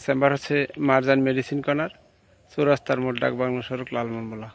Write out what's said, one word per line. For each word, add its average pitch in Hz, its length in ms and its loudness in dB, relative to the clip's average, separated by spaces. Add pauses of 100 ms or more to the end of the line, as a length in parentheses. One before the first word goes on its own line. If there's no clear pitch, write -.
চেম্বার 139 280 2
হচ্ছে 143 240 -2 (220)
মারজান 135 480 4
মেডিসিন 131 360 -2
কর্নার, 147 300 -2 (600)
চৌরাস্তার 143 480 2
মোড়, 127 220 -2
ডাক 127 180 2
বাংলো 127 220 0
সড়ক, 127 320 -8
লালমোহনমোলা। 113 600 -6